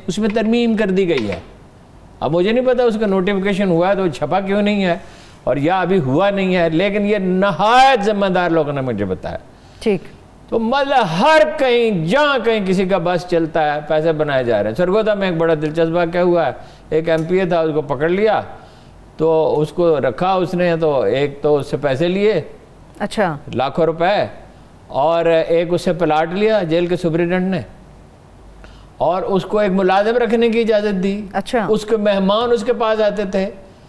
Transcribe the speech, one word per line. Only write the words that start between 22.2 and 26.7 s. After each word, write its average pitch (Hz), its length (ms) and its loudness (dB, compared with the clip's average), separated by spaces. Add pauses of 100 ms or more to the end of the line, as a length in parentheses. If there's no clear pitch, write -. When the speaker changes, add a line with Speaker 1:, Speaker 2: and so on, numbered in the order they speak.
Speaker 2:
अच्छा, 190 380 -2 (160)
Speaker 1:
लाखों 143 320 0
रुपए, 160 440 0 (600)
और 165 380 0
एक 165 440 2
उससे 175 200 0
प्लाट 165 400 0
लिया 208 300 0
जेल 170 260 0